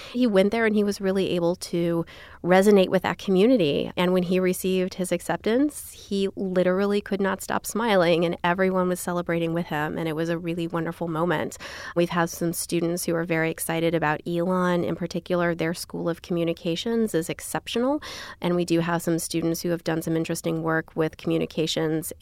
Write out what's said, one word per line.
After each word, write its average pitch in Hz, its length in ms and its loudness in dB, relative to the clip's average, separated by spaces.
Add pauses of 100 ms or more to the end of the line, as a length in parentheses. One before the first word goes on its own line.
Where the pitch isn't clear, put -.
(120)
He 247 140 2
went 196 240 4
there 233 160 2
and 214 80 2
he 208 80 4
was 202 180 -2
really 190 300 0
able 175 260 2
to 170 480 0 (380)
resonate 190 460 6
with 185 140 2
that - 160 -2
community. 190 800 2
And 180 160 2
when 185 120 2
he 180 160 0
received 185 540 0
his 180 180 -4
acceptance, 220 800 -2
he 196 420 -4
literally 190 680 2
could 196 200 -4
not 190 220 0
stop - 220 -4
smiling, 180 600 4
and 170 180 0
everyone 185 460 2
was 180 100 -2
celebrating 170 560 -2
with 170 120 -2
him, 156 320 -4
and 165 100 -4
it 151 80 -4
was 165 140 -2
a 170 80 0
really 170 280 -4
wonderful 170 400 -4
moment. 160 380 0 (500)
We've 175 160 2
had 170 200 0
some 170 220 -2
students 170 520 -2
who 170 100 0
are 165 100 0
very 160 260 0
excited 165 440 -2
about 156 320 0
Elon. 175 580 0
In 170 120 -4
particular, 170 580 -2
their 170 200 -2
School 170 340 -6
of 165 140 -4
Communications 170 920 -2
is - 140 0
exceptional, 247 760 -2 (380)
and 175 160 0
we 175 80 0
do 170 160 2
have 170 220 0
some 165 160 0
students 165 440 -2
who 175 80 -2
have 165 140 -4
done 165 160 0
some 160 160 -2
interesting 165 460 -2
work 160 340 -2
with 156 200 0
communications 160 1040 -2